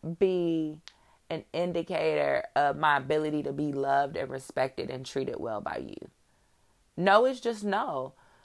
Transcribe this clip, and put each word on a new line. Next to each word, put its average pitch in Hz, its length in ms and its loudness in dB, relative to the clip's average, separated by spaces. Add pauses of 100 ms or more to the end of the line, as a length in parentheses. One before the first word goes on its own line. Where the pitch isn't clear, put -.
(180)
be 165 600 2 (500)
an 165 240 -6
indicator 160 920 0 (100)
of 143 220 2
my 147 200 4
ability 151 460 0
to 139 100 -4
be 147 180 -2
loved 139 460 0
and 131 140 -4
respected 131 580 -4
and 131 160 -8
treated - 340 -4
well 110 220 -4
by 76 160 -6 (100)
you. - 220 -14 (880)
No 202 300 6
is 254 120 -2
just 226 240 -4
no. 196 500 -2 (320)